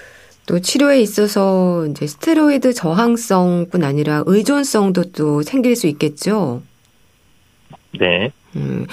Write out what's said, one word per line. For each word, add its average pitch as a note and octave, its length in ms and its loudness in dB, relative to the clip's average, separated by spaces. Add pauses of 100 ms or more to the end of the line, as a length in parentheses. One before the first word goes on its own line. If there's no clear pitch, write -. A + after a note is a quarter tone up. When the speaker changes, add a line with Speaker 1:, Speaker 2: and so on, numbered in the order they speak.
(460)
Speaker 1:
또 F3 140 0
치료에 C#4 400 2
있어서 F#3+ 840 0
이제 D3 200 -6
스테로이드 C#4+ 640 2
저항성뿐 F3+ 1080 0
아니라 D3 440 0
의존성도 G3+ 880 0
또 D3 300 0
생길 B3 320 2
수 A#3 140 -2
있겠죠? D3 760 -2 (1400)
Speaker 2:
네. F#2 340 0 (220)
Speaker 1:
음, - 380 -6